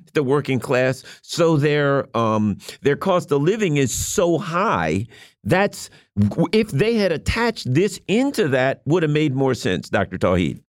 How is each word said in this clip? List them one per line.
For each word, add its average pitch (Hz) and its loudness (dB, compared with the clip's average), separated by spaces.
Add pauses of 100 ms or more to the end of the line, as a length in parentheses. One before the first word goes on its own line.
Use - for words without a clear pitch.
(140)
the 151 2
working 131 0
class, 127 0 (180)
so 165 0
their, 143 0
um, 107 0 (240)
their 139 2
cost 180 0
of 143 2
living 180 0
is 135 0
so 170 0
high, 151 -2 (380)
that's, 185 0 (600)
if 214 0
they 214 0
had 196 2
attached 226 -4
this 180 0
into 233 0
that, 131 0
would 165 2
have 147 0
made 151 0
more 131 0
sense, 92 -4
Doctor 92 -2
Tauheed. 90 2 (160)